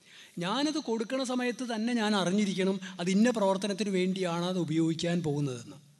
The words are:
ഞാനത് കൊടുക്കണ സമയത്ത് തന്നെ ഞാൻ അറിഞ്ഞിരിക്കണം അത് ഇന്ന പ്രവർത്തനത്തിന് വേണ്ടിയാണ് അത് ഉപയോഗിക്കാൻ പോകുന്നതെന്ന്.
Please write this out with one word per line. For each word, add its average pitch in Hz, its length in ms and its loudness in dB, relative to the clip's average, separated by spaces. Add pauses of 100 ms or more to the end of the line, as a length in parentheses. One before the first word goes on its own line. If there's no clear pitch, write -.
(380)
ഞാനത് 277 420 -2
കൊടുക്കണ 233 440 -2
സമയത്ത് 247 400 -2
തന്നെ 226 300 -2
ഞാൻ 214 220 2
അറിഞ്ഞിരിക്കണം 190 640 2 (220)
അത് 175 100 -2
ഇന്ന 214 220 6
പ്രവർത്തനത്തിന് 202 580 0
വേണ്ടിയാണ് 185 560 0
അത് 185 140 -2
ഉപയോഗിക്കാൻ 165 640 0
പോകുന്നതെന്ന്. 131 540 -4 (220)